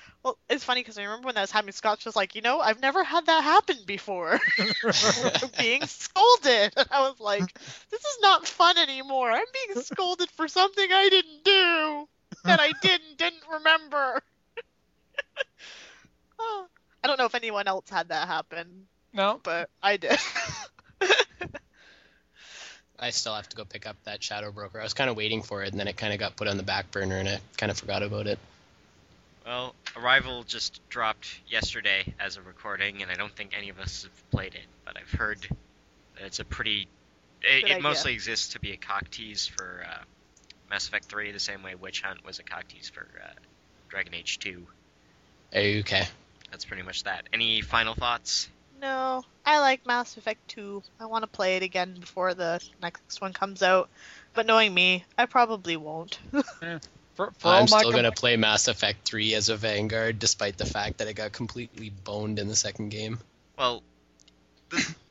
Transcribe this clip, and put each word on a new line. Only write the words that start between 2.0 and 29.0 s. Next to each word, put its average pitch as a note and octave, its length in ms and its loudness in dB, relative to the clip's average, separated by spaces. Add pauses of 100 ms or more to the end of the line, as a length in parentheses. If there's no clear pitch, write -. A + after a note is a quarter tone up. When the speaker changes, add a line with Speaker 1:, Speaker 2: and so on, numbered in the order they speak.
Speaker 1:
just A3+ 120 -4
like, G3 180 0
"You G#3+ 80 -8
know, B3 180 2
I've A3 200 2
never C#4 240 2
had D#4+ 220 0
that D#4+ 180 4
happen D#4+ 320 4 (100)
before." F#3 520 -2 (200)
<laughs> G#3+ 540 2
Speaker 2:
<laughs> B3 460 0
Speaker 1:
Being A#3+ 280 2
scolded. C#4+ 880 6
<laughs> - 20 -2
And C4+ 140 4
I C#4 180 2
was C4+ 120 -8
like, G3+ 260 0 (440)
"This A4 140 -6
is C#5+ 160 -6
not F#4+ 260 6
fun F4 320 4
anymore. C4+ 520 0
I'm C4 140 2 (220)
being G4 160 -6
scolded F4+ 480 -2
for D#4 180 -4
something G4 440 2
I G4 180 6
didn't D#4+ 340 4
do. E4 640 4 (360)
That E4+ 160 8
I D4+ 120 4 (100)
didn't, D#4 360 2
didn't E4 240 -2 (100)
remember." D4+ 680 2 (340)
<laughs> A#4+ 60 -12 (1800)
Oh, G#4+ 280 -8 (360)
I B3+ 60 -2
don't C#4 100 0
know B3+ 80 2
if A3 80 -2
anyone G#3+ 340 -4
else F#3+ 200 -4
had F3 200 -4
that E3 200 -4
happen. E3+ 580 -8 (280)
Speaker 2:
No. G3+ 280 0
Speaker 1:
But E3+ 280 -4 (120)
I G3+ 140 4
did. F3 240 2
<laughs> - 80 -6 (2750)
Speaker 3:
I A#2+ 120 -4
still A2+ 240 -4
have G#2 140 -10
to - 80 -18
go G#2+ 80 -12
pick G#2+ 220 -16
up G#2+ 180 -14
that G#2 180 -10
Shadow G#2 300 -8
Broker. G2+ 280 -12
I G#2+ 40 -8
was G#2+ 100 -6
kinda C3 200 0
waiting G#2+ 280 -2
for G2+ 200 -8
it, G2 100 -4
and G2 80 -4
then G2+ 80 -4
it F#2+ 80 -8
kinda G#2 200 -4
got G2 200 -6
put G#2+ 120 -4
on G2+ 80 -2
the F#2+ 60 -4
back F#2+ 280 -6
burner, F#2+ 280 -4
and F#2+ 100 -2
I G2 120 -4 (160)
kinda G#2 180 -2
forgot G2+ 280 -6
about G#2 240 -6
it. G#2 120 -4 (1080)